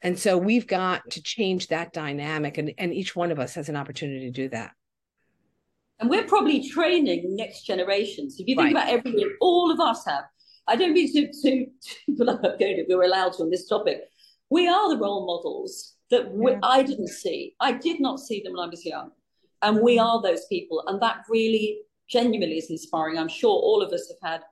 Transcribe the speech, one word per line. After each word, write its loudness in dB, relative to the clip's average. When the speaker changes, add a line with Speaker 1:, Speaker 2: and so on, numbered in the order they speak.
Speaker 1:
And -2
so 4
we've 2
got 0
to -12
change -2
that -4
dynamic, -4
and, -4
and -4
each -6
one 0
of -4
us -6
has -10
an -4
opportunity -8
to -8
do -6
that. -10
Speaker 2:
And 2
we're 2
probably 2
training 0
next -8
generations. -4
If -10
you 2
think 4
Speaker 1:
Right. 2
Speaker 2:
about -4
everything 0
all 4
of 2
us 0
have, -4
I 2
don't 2
mean 4
to, 2
to, 2
to -12
<laughs> -
blow 2
up, -6
go 0
to, 0
we're 4
allowed 2
to -4
on -2
this -4
topic. -2
We 4
are 4
the 0
role -2
models -8
that 2
we, 2
Speaker 3:
Yeah. 0
Speaker 2:
I 6
didn't -4
see. -8
I 2
did -4
not -2
see -8
them -10
when -6
I -8
was -14
young. -10
And 4
we 6
are 2
those 0
people. -4
And -2
that 0
really 2
genuinely 2
is -8
inspiring. -4
I'm -2
sure 2
all 4
of -2
us -6
have -6
had -6